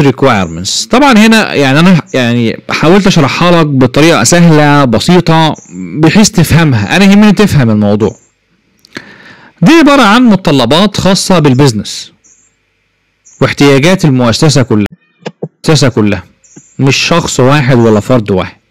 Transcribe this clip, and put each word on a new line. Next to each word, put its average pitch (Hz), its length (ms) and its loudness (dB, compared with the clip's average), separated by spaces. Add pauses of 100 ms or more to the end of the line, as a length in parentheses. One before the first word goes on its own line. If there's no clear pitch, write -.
requirements؟ 101 880 -2
طبعا 262 280 2
هنا 220 360 0
يعني 135 260 0
انا 175 220 2 (120)
يعني 120 460 -2 (100)
حاولت 185 360 0
اشرحها 170 540 0
لك 160 60 0
بطريقة 139 580 0
سهلة 151 600 2
بسيطة 160 680 0 (200)
بحيث 143 560 0
تفهمها، 147 640 0
انا 196 80 2
يهمني 202 280 4
تفهم 143 380 0
الموضوع. 107 460 0 (1500)
دي 214 100 4
عبارة 285 300 4
عن 226 200 2
متطلبات 175 760 0
خاصة 180 420 0
بالبزنس 131 760 -2 (1300)
واحتياجات 139 640 0
المؤسسة 131 580 0
كلها، 107 240 -2 (840)
المؤسسة 147 200 0
كلها، 101 340 -2 (560)
مش 135 180 0
شخص - 440 -4
واحد 131 380 0
ولا 110 220 2
فرد 113 300 -2
واحد، 90 260 -6 (140)